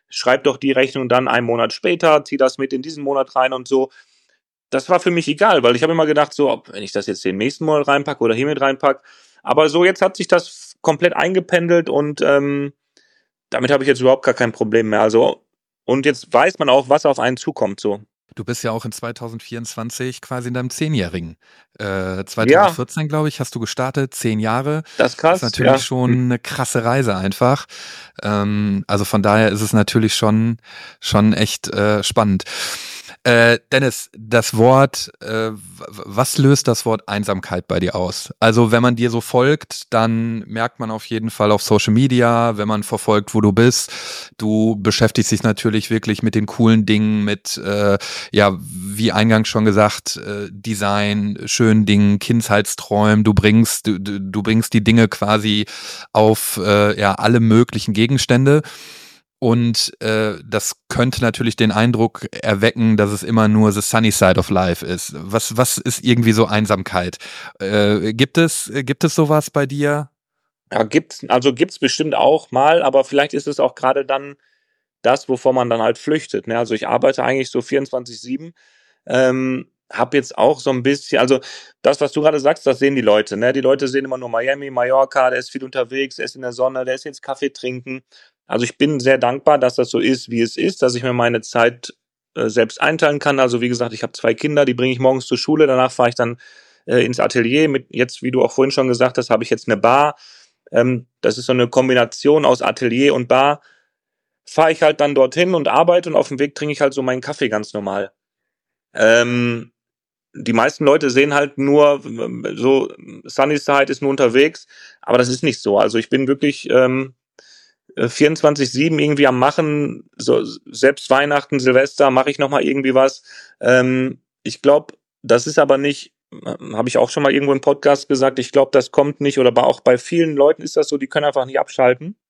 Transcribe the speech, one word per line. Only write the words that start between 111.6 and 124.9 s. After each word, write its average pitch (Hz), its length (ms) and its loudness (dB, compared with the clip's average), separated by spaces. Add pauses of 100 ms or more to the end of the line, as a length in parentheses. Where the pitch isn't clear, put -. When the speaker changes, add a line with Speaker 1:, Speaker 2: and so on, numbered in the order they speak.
Speaker 1:
ähm, 117 500 -8
so, 131 380 0 (320)
Sunnyside 139 640 0
ist - 100 -6
nur 139 100 0
unterwegs, 135 560 2 (340)
aber 120 160 0
das 123 100 2
ist 127 160 -4
nicht 143 180 -2
so. 101 180 0
Also 107 180 2
ich 113 120 -2
bin 131 200 -2
wirklich, 139 400 -4
ähm, 131 440 0 (800)
äh, 120 140 -2
vierundzwanzig 147 640 0
sieben 151 280 0
irgendwie 143 280 2
am 127 120 2
Machen, 147 760 -2
so, 113 260 0
selbst - 640 -2
Weihnachten, 143 500 0
Silvester 131 520 2
mache 131 180 2
ich 139 80 -6
nochmal 139 260 0
irgendwie 135 300 -2
was. 131 300 2 (360)
Ähm, 127 640 0 (220)
ich - 180 -12
glaub, 147 360 0 (260)